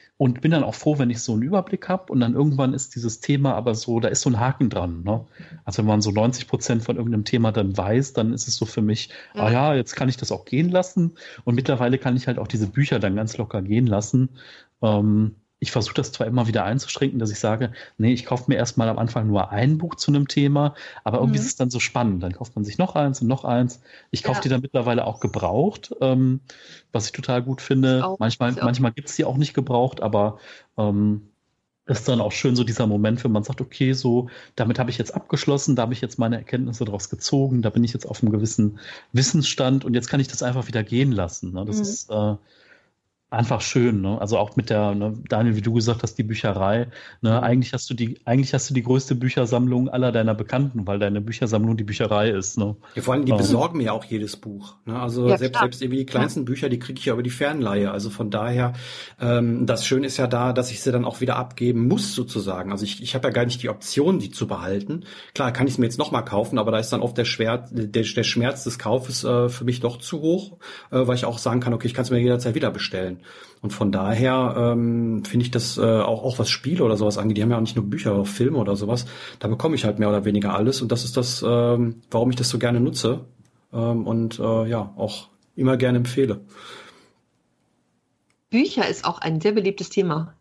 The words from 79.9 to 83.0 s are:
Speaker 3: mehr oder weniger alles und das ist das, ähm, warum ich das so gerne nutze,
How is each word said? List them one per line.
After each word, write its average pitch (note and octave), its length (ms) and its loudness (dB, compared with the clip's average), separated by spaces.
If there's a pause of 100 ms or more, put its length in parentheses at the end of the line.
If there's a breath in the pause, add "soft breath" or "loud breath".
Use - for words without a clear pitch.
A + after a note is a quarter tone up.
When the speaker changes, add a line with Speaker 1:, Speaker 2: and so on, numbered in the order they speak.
Speaker 3:
mehr G#2+ 80 2
oder G#2 160 2
weniger G2+ 320 2
alles A2+ 260 2
und A#2+ 80 -2
das A#2+ 140 0
ist - 140 -6
das, B2 280 -2
ähm, A#2+ 640 2
warum A#2 200 2
ich B2+ 80 0
das B2 100 0
so A#2+ 120 -2
gerne A#2+ 200 2
nutze, B2+ 460 0 (480)